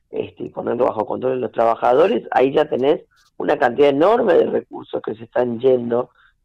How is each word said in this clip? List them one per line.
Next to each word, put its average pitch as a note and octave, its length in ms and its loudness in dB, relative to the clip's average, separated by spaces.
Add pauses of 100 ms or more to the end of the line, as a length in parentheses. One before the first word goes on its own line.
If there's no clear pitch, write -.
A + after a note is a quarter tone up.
(100)
este, A2 340 -10
y - 40 -12
ponerlo A#2 380 -2
bajo G#2+ 200 -2
control B2 280 -4
de B2+ 60 -4
los A2+ 120 -8
trabajadores, B2 800 0
ahí C3+ 220 2
ya D3+ 160 0
tenés C#3 340 0 (340)
una D3+ 220 -2
cantidad C3 320 2
enorme F#3+ 440 2
de C3+ 120 4
recursos - 560 -6
que A#2 120 -8
se A2+ 100 -14
están A#2+ 360 -2
yendo, B2 500 2 (340)